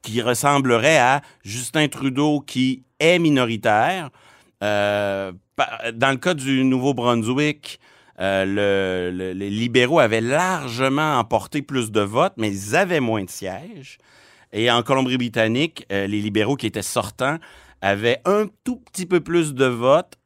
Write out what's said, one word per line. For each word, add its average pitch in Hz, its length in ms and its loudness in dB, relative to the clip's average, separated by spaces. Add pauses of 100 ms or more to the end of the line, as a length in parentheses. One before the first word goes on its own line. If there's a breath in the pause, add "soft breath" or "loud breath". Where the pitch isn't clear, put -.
qui 117 180 -4
ressembleraient 131 760 4
à 131 220 4 (220 loud breath)
Justin 147 440 -4
Trudeau 139 540 0
qui 127 420 -2 (160)
est 170 200 4
minoritaire. 127 880 2 (540 soft breath)
Euh, 101 680 -2 (240)
pa-, 117 380 -4
dans 123 160 2
le 135 80 0
cas 175 160 0
du 135 300 0
Nouveau-Brunswick, 127 1160 0 (400 soft breath)
euh, 95 260 0 (680)
le, 92 40 -8
le, 92 180 -6
les 98 160 -6
libéraux 123 500 2
avaient 113 220 2
largement 139 1000 0
emporté 117 420 -2
plus 123 300 -4
de 104 100 2
votes, 120 360 0
mais 110 120 -2
ils 101 260 -6
avaient 175 240 2
moins 110 240 -2
de 87 60 -12
sièges. 135 680 -12 (540 soft breath)
Et 113 200 0
en 120 100 4
Colombie-Britannique, 127 1080 0
euh, 98 160 -2
les 104 140 -4
libéraux 107 340 -2
qui 123 100 -8
étaient 104 160 -4
sortants 127 560 -4 (440 loud breath)
avaient 131 440 0
un 208 200 2 (180)
tout 247 140 -6
petit - 280 -12
peu 175 140 0
plus 160 340 -2
de 131 120 2
votes 127 480 2 (120)